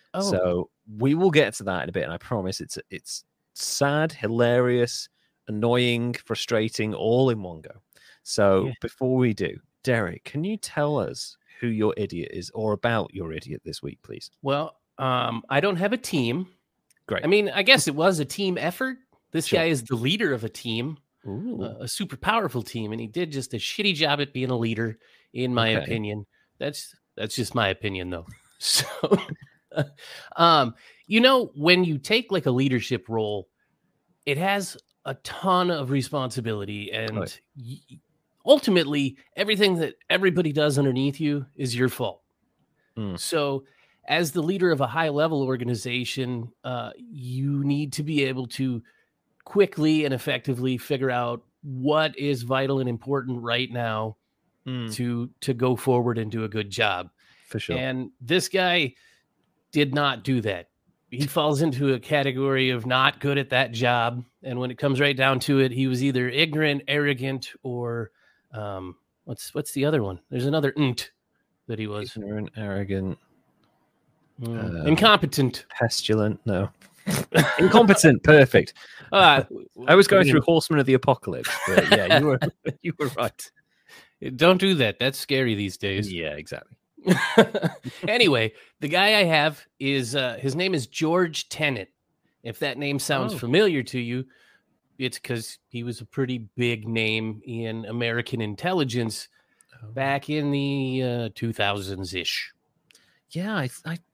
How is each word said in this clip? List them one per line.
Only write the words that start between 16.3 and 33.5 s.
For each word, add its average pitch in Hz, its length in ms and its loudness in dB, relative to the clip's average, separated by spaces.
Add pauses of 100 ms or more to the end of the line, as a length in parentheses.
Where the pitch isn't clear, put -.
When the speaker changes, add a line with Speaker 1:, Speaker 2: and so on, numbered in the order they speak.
Speaker 2:
Great. 196 180 -4
Speaker 1:
I - 20 0
mean, 202 240 4
I 196 120 -2
guess 226 260 4
it 143 60 -2
was 165 240 2
a 151 60 0
team 190 340 -4
effort. 254 380 -4 (360)
This 160 140 -2
Speaker 2:
Sure. 180 120 2
Speaker 1:
guy 165 80 2
is 151 180 0
the 131 120 -4
leader 156 360 0
of 113 120 -4
a 110 40 -4
team, 120 480 -6 (300)
Speaker 2:
Ooh. 165 360 -8
Speaker 1:
a, 110 220 -10
a 123 40 -10
super - 280 -8
powerful 185 460 -2
team, 107 300 -8
and 113 80 -8
he 117 60 -8
did 160 260 -6
just 135 200 -8
a 120 60 -6
shitty 202 360 0
job 147 280 0
at 139 100 -6
being 127 180 -4
a 127 60 0
leader, 113 420 -2 (360)
in 123 180 -2
my 113 240 2
Speaker 2:
Okay. 73 80 -2
Speaker 1:
opinion. 107 420 -6 (320)
That's, - 360 -8 (220)
that's 110 200 -8
just 120 180 -4
my 110 140 2
opinion, 95 400 -4
though. 85 220 -8
<laughs> - 300 -20
So, - 260 0 (840)
<laughs> 147 140 -2 (520)
um, 156 380 6 (320)
you 214 140 2
know, 254 340 4
when 180 300 6
you 156 140 0
take, 220 340 0
like, 175 140 0
a 139 40 2
leadership 127 580 0
role, 107 400 -4 (800)